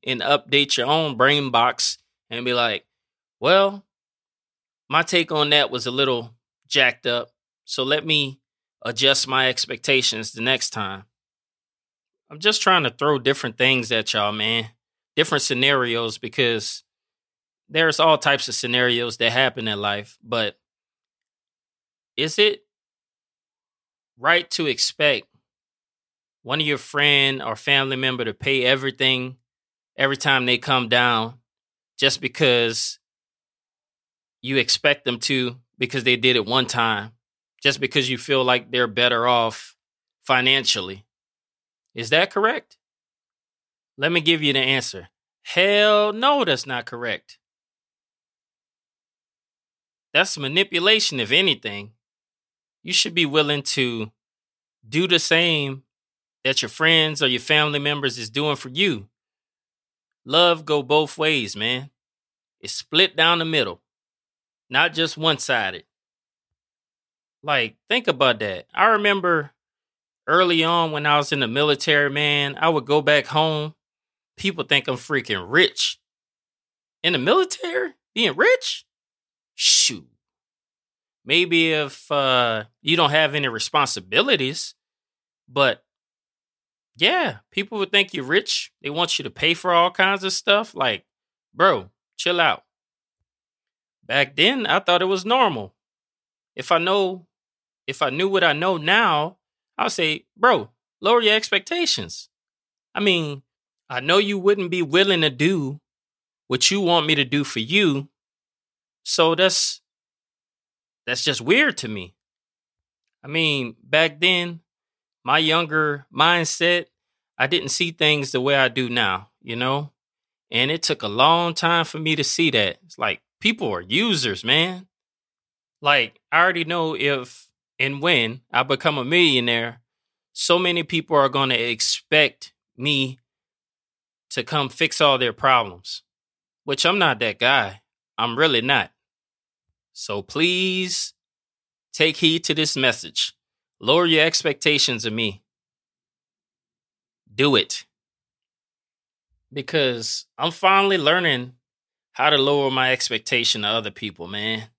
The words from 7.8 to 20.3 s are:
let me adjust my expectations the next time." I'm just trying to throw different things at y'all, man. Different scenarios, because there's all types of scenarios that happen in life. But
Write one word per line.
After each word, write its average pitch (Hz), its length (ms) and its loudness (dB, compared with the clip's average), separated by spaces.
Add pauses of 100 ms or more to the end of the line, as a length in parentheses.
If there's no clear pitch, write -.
let 151 220 -2
me 143 360 -2 (400)
adjust 131 480 0
my 131 180 0
expectations 123 840 -2
the 110 80 -10
next 127 300 -2
time." 98 340 -8 (1200)
I'm 151 100 -20
just 214 220 0
trying 180 220 4
to 123 60 0
throw 143 280 0
different 127 400 -2
things 127 360 2
at 110 180 -2
y'all, 104 220 0
man. 110 380 -4 (440)
Different 147 280 0
scenarios, 123 720 0
because 117 680 -4 (840)
there's 156 300 0
all 156 180 6
types 139 320 0
of 113 60 -6
scenarios 120 600 0
that 117 140 0
happen 120 380 0
in 101 100 -4
life. 104 420 -6
But 113 380 -4 (1600)